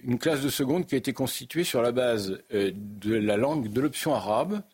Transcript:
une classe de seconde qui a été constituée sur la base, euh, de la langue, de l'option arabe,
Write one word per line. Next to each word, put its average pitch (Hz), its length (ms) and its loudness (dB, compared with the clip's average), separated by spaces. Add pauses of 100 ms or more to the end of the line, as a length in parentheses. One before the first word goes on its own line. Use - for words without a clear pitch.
une 123 160 0
classe 147 240 0
de 143 60 0
seconde 143 380 0
qui 139 100 0
a - 20 2
été 123 140 -2
constituée 135 520 -4
sur 131 160 0
la 120 120 2
base, 113 500 0 (100)
euh, 98 220 2
de 104 400 -4
la 104 220 2
langue, 135 320 2
de 110 120 -2
l'option 151 320 0
arabe, 123 480 0 (140)